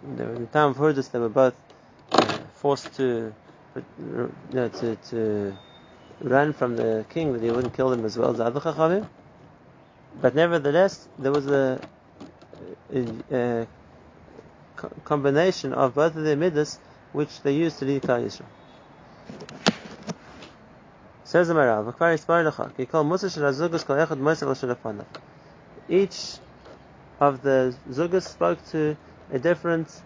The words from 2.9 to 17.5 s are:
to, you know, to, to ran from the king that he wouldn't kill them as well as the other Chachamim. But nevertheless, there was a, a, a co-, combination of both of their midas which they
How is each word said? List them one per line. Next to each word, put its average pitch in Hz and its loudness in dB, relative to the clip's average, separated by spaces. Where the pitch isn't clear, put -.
to, 117 -2
you - -8
know, 127 0
to, 113 -4
to 104 -4
ran 139 4
from 123 -2
the 113 0
king 160 -2
that 117 -4
he 117 0
wouldn't 123 -2
kill 131 2
them 117 0
as 107 -4
well 120 2
as 117 -2
the 117 0
other 123 -2
Chachamim. 160 0
But 127 4
nevertheless, 165 2
there 135 0
was 143 0
a, 135 2
a, 127 -2
a 120 0
co-, - -12
combination 143 2
of 127 2
both 156 2
of 156 -4
their 151 2
midas 151 0
which - -4
they 143 2